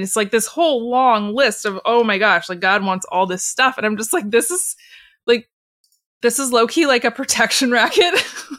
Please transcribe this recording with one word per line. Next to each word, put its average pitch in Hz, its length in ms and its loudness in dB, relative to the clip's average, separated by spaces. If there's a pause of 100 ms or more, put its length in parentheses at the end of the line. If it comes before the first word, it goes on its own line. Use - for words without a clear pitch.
it's, 190 120 -6
like, 208 160 -2
this 226 160 0
whole 277 420 0
long 233 440 2
list 233 320 0
of, 196 200 -4
"Oh 233 180 4
my 208 140 0
gosh, 190 320 2
like, 180 100 -8
God 196 240 2
wants 185 280 -4
all 185 140 0
this 185 180 -4
stuff." 254 340 0
And - 80 -4
I'm 214 120 -2
just 214 160 -6
like, 214 160 -2
this 233 220 0
is, - 240 -6 (500)
like, 233 240 0 (720)
this 233 160 0
is 269 140 -4
low-key, 240 340 2
like, 247 200 2
a 233 60 0
protection 240 600 0
<laughs> - 0 -
racket. 339 420 2 (460)